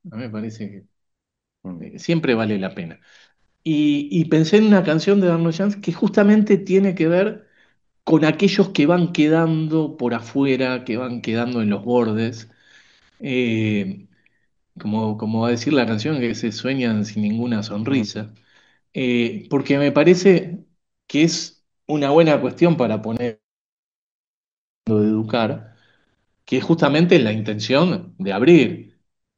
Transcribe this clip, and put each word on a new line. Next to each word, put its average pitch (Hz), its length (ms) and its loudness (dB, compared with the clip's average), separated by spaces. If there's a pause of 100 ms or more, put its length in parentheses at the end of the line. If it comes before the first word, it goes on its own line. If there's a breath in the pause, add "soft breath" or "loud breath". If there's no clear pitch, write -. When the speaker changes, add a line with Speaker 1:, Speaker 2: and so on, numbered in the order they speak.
(100)
Speaker 1:
A 107 60 -16
mí 117 60 -10
me 123 80 -12
parece 107 400 -10
que, 98 140 -20 (760)
Speaker 2:
Mm. 165 200 -14
Speaker 1:
eh, - 160 -18
siempre 160 360 -2
vale 107 240 -2
la 92 160 -6
pena. 85 260 -14 (600 soft breath)
Y, 147 480 0
y 170 160 2
pensé 160 320 2
en 220 80 6
una 202 180 6
canción 160 360 2
de 185 80 2
Darnoyans 170 480 0
que 175 160 -6
justamente 208 640 4
tiene 190 360 2
que 165 140 0
ver 196 380 -2 (580 soft breath)
con 156 200 4
aquellos 185 460 2
que 147 160 2
van 175 260 2
quedando 156 880 0
por 120 160 -2
afuera, 127 680 -2
que 110 120 -4
van 123 260 -8
quedando 120 400 -4
en 107 80 0
los 104 140 -4
bordes. 117 680 -2 (680 soft breath)
Eh, 110 840 -4 (760)
como, 107 380 -4
como 113 240 -4
va 117 60 0
a - 40 0
decir 120 220 -2
la 123 120 2
canción, 113 340 -4
que 117 140 -4
se 113 180 -6
sueñan 120 520 -2
sin 107 180 -6
ninguna 110 400 -2
sonrisa. 110 640 -4
Speaker 2:
Mm. 110 100 -20 (600 soft breath)
Speaker 1:
Eh, 120 560 -2
porque 139 280 0
me 143 140 2
parece 175 720 4 (420)
que 143 180 0
es - 400 -4 (220)
una 147 240 -2
buena 151 300 4
cuestión 165 380 2
para 107 240 -2
poner 113 380 -6 (1500)
de 110 80 0
educar, 110 800 -2 (680 soft breath)
que 127 140 -2
es 127 60 -4
justamente 165 540 4
la 113 140 0
intención 110 840 -2
de 95 140 -6
abrir 120 640 2 (400)